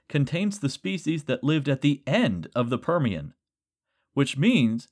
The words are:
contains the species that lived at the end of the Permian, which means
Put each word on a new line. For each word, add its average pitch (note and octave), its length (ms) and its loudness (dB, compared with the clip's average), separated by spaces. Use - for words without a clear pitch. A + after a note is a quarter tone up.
contains E3+ 500 -2
the C#3 100 -2
species E3 540 -4
that - 200 -4
lived D3+ 260 0
at C3+ 120 0
the C#3+ 240 0
end C#3 480 0
of A#2+ 160 0
the B2+ 80 0
Permian, A2 560 -2
which C#3 240 0
means C3+ 540 2